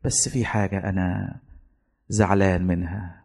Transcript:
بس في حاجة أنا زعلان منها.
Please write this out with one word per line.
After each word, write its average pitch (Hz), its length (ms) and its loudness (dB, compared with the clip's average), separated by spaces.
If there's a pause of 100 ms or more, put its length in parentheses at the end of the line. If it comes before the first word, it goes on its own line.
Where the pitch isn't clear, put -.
بس 131 240 0
في 123 160 0
حاجة 98 440 -2
أنا 95 480 -2 (720)
زعلان 95 580 4
منها. 87 580 -4